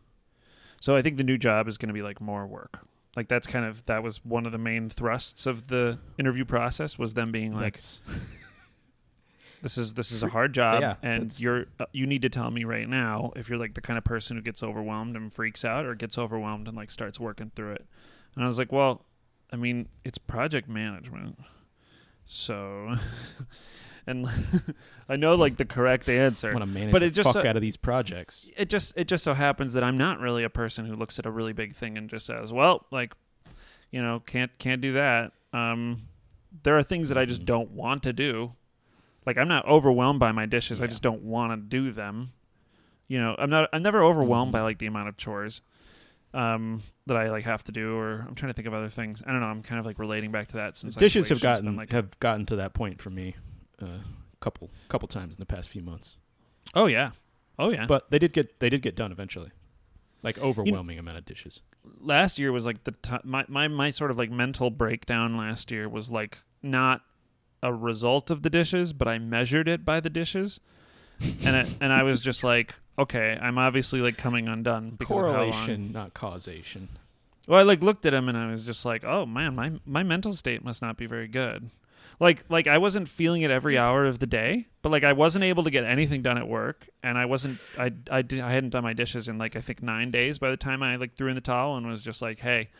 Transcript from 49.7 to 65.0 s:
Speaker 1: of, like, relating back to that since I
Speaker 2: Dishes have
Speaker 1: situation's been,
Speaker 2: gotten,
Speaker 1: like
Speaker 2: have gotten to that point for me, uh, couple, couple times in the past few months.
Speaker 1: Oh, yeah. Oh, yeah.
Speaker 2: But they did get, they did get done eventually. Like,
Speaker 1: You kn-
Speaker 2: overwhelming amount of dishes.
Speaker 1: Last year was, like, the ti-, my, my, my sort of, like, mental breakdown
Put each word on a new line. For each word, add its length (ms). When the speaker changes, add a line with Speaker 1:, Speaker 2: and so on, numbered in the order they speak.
Speaker 1:
of, 60
like, 120
relating 320
back 180
to 100
that 180
since 200
I 40
Speaker 2:
Dishes 280
have 100
Speaker 1:
situation's 200
been, 60
Speaker 2:
gotten, 20
Speaker 1:
like 140
Speaker 2:
have 300
gotten 260
to 100
that 160
point 300
for 80
me, 240
uh, 160
couple, 320
couple 200
times 260
in 60
the 60
past 240
few 120
months. 340
Speaker 1:
Oh, 120
yeah. 240
Oh, 120
yeah. 160
Speaker 2:
But 260
they 80
did 120
get, 280
they 80
did 120
get 140
done 160
eventually. 400
Like, 140
Speaker 1:
You 60
kn- 80
Speaker 2:
overwhelming 500
amount 180
of 60
dishes. 380
Speaker 1:
Last 380
year 140
was, 120
like, 200
the 80
ti-, 320
my, 240
my, 180
my 240
sort 220
of, 60
like, 120
mental 400
breakdown 640